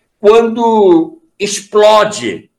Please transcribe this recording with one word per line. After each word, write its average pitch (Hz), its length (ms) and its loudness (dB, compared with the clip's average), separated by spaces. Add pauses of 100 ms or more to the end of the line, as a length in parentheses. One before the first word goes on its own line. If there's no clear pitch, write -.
(180)
quando 220 1000 0 (180)
explode 202 1200 -2